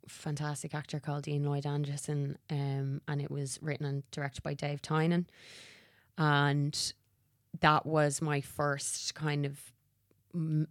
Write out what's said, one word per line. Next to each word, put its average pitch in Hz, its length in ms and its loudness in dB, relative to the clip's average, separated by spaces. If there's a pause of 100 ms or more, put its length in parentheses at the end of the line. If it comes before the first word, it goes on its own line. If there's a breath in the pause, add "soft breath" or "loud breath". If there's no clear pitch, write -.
fantastic 147 680 -6
actor 147 260 -4
called 147 280 -4
Ian 143 160 0
Lloyd 143 220 0
Anderson, 143 720 -2 (120)
um, 139 580 -2
and 147 120 -2
it 143 100 -4
was 139 320 -4
written 151 240 -2
and 139 240 -4
directed 143 320 -6
by 147 120 -4
Dave 143 280 -4
Tynan. 170 440 4 (920 loud breath)
And 143 760 4 (680)
that 151 260 6
was 151 360 2
my 147 180 2
first - 720 -4
kind 147 320 0
of, 143 120 -8 (760)
m-, 156 360 0